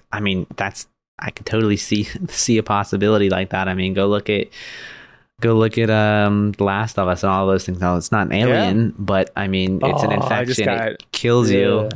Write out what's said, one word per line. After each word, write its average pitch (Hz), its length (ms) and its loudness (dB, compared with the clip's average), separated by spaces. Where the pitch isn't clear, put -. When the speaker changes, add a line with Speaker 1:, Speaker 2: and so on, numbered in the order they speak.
Speaker 1:
I 104 100 -6
mean, 95 340 -2
that's, - 320 -8
I - 100 -10
could - 160 -12
totally 107 320 0
see, 104 260 -2
<laughs> - 240 -10
see - 300 0
a 110 60 2
possibility 101 680 2
like 92 200 -2
that. 95 180 -4
I 92 60 -2
mean, 95 200 -2
go 98 140 2
look 104 220 0
at, 104 180 0
go 117 140 4
look 110 220 2
at, 113 120 2
um, 104 640 2
The 101 100 -2
Last 101 340 -2
of 92 120 2
Us 90 140 -2
and 98 60 2
all 95 160 2
those 95 200 2
things. 90 160 -6
No, 90 160 2
it's - 140 -6
not 104 160 2
an - 100 -6
Speaker 2:
Yeah. 113 80 2
Speaker 1:
alien, 131 520 2
but, 95 380 0
I 98 140 -4
mean, 95 340 0
it's - 200 0
an - 100 0
Speaker 2:
Oh, - 120 0
I - 200 -2
just 123 160 -2
Speaker 1:
infection. 101 80 0
It 113 200 -2
Speaker 2:
got - 120 -20
Speaker 1:
kills 117 400 2
you. 101 300 2
Speaker 2:
Yeah. 107 140 -4